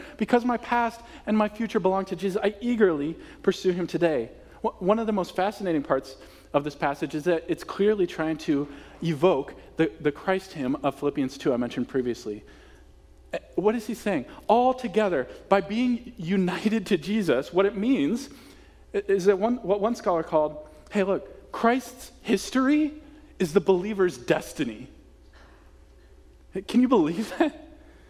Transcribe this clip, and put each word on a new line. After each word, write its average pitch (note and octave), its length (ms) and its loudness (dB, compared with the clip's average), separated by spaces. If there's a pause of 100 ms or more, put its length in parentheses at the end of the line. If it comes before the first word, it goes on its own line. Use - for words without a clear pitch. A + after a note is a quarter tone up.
(180)
Because A#3 280 2
my A#3+ 120 0
past A#3 440 -2 (240)
and A3 120 2
my G#3+ 120 2
future G#3+ 300 -2
belong F#3 260 2
to F#3+ 100 -8
Jesus, F#3 260 -2
I G#3 200 0
eagerly F3+ 560 2 (240)
pursue F#3+ 300 0
him F3 160 0
today. D#3 420 0 (340)
Wh-, - 180 -6
one G3+ 180 4
of A3 80 -4
the G#3+ 60 0
most F#3 220 -2
fascinating F#3 460 0
parts - 340 -2 (380)
of C#3+ 100 2
this C#3+ 120 -6
passage C#3+ 400 -2
is D3 80 -4
that E3 240 2
it's E3 160 -2
clearly G3+ 420 0
trying D#3+ 320 -2
to D3 300 0 (340)
evoke D#3+ 540 2 (220)
the, D#3+ 140 2 (100)
the D3 100 0
Christ F#3+ 420 -4
hymn C#3 300 -2
of C#3 160 -2
Philippians C#3 380 -2
two D3 140 0
I A#2+ 60 2
mentioned A#2+ 320 -4
previously. A2+ 540 -4 (920)
Eh, F3 60 -6 (160)
what A#3 200 2
is A#3 120 -6
he A3+ 80 -6
saying? F3 300 -2 (220)
Altogether, G#3+ 800 2 (220)
by G3 100 6
being A#3 580 -2
united F#3 680 0
to G3+ 100 2
Jesus, D#3+ 540 0
what F#3+ 140 4
it G3+ 100 -2
means G3+ 540 0 (640)
i-, G3+ 140 -2
is G3 180 2
that G3 120 6
one, A#3 260 0
what G3 180 0
one A#3 140 0
scholar E3+ 280 0
called, D#3 420 0 (260)
"Hey, G3+ 120 2
look, - 480 -4
Christ's - 600 -2 (100)
history D4 720 2 (460)
is E3+ 120 -2
the F#3+ 80 4
believer's F#3+ 580 2
destiny." B2 680 -2 (1800)
Can A#3+ 140 4
you B3+ 60 6
believe F#3+ 520 2
that? D#4 200 0 (500)